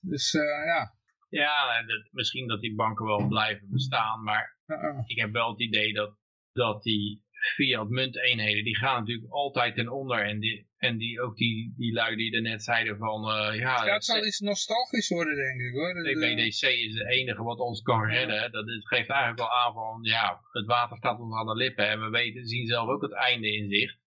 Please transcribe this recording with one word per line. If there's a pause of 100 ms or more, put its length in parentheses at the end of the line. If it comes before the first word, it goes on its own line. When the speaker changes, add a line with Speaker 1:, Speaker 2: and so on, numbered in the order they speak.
Speaker 1:
Dus,
eh,
ja. (320)
Speaker 2:
Ja,
en
dat,
misschien
dat
die
banken
wel
blijven
bestaan,
maar
Speaker 1:
Uh-uh.
Speaker 2:
ik
heb
wel
het
idee
dat, (360)
dat
die (300)
fiat
munteenheden,
die
gaan
natuurlijk
altijd
ten
onder.
En
die,
en
die,
ook
die,
die
lui
die
er
net
zeiden
van,
eh,
ja,
Speaker 1:
Ja,
het
zal
Speaker 2:
C-,
Speaker 1:
iets
nostalgisch
worden,
denk
ik,
hoor.
Dat,
eh,
Speaker 2:
C
B
D
C
is
de
enige
wat
ons
kan
Speaker 1:
Ja.
Speaker 2:
redden.
Dat
is,
geeft
eigenlijk
al
aan
van,
ja, (120)
het
water
staat
ons
aan
de
lippen
en
we
weten,
zien
zelf
ook
het
einde
in
zicht.